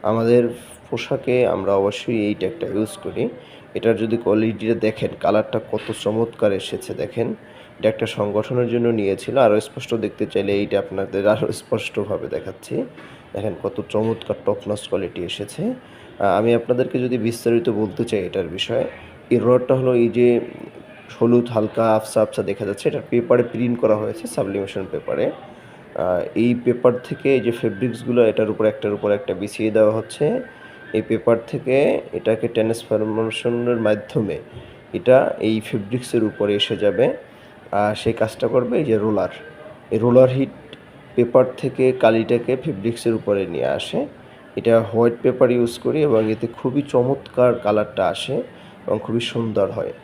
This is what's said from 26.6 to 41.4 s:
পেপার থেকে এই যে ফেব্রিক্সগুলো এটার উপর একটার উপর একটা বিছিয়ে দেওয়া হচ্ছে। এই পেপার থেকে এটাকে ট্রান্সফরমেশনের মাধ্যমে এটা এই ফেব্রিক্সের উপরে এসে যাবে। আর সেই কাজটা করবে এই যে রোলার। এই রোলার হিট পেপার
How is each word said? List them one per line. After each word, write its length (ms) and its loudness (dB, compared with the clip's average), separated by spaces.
পেপার 280 4
থেকে 260 -4
এই 60 4
যে 120 0
ফেব্রিক্সগুলো 680 -2
এটার 200 0
উপর 160 -2
একটার 260 0
উপর 160 -2
একটা 160 -6
বিছিয়ে 360 -4
দেওয়া 280 6
হচ্ছে। 420 -2
এই 100 0
পেপার 340 2
থেকে 540 0
এটাকে 360 0
ট্রান্সফরমেশনের 1300 -2
মাধ্যমে 600 -2
এটা 240 6
এই 200 2
ফেব্রিক্সের 640 -2
উপরে 300 0
এসে 220 0
যাবে। 300 4
আর 220 2
সেই 180 0
কাজটা 360 -2
করবে 300 2
এই 60 0
যে 140 2
রোলার। 340 0
এই 80 4
রোলার 320 8
হিট 240 -2
পেপার 300 4